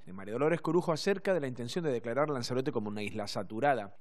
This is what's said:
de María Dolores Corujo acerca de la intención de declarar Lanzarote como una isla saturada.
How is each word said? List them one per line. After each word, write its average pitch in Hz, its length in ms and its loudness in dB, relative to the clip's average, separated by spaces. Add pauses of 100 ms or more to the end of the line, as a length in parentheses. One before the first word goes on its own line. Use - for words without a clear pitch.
de 90 60 -12
María 98 220 -8
Dolores 151 260 2
Corujo 170 320 2
acerca 196 420 2
de 170 60 2
la 139 80 -2
intención 120 380 -4
de 147 80 2
declarar 120 360 0
Lanzarote 131 440 0
como 107 160 0
una 104 120 -6
isla 104 280 -4
saturada. 110 720 0